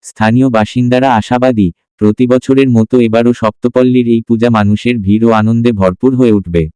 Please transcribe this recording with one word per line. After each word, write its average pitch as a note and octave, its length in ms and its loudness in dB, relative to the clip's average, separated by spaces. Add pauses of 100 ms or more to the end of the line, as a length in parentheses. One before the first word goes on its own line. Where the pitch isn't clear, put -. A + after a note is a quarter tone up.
স্থানীয় A#2+ 460 -2
বাসিন্দারা B2 640 0
আশাবাদী, A#2+ 540 0 (320)
প্রতি G#2+ 260 0
বছরের C3+ 420 0
মতো A2+ 300 0
এবারও A#2 340 2
সপ্তপল্লীর B2+ 760 -2
এই A2+ 140 0
পূজা A#2 280 -2
মানুষের G#2+ 480 0
ভিড় G#2 300 0
ও A2+ 40 2
আনন্দে A2+ 400 0
ভরপুর G2 440 0
হয়ে A#2+ 220 2
উঠবে। E2+ 260 -2 (120)